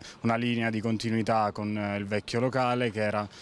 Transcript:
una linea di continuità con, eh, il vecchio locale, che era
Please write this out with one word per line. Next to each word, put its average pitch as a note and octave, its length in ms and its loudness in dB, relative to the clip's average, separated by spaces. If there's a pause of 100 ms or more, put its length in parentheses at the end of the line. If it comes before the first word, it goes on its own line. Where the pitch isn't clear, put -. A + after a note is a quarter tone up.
(200)
una A2+ 160 2
linea A#2 340 0
di A2 120 0
continuità A2 680 2
con, G#2 240 -4
eh, G2+ 220 -2
il G2+ 80 -4
vecchio G#2+ 340 -2
locale, B2 520 2
che G#2+ 100 -2
era G#2 260 0 (140)